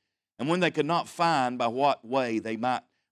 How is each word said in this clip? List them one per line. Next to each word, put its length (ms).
And 100
when 120
they 100
could 160
not 220
find 500
by 100
what 360
way 340
they 180
might 260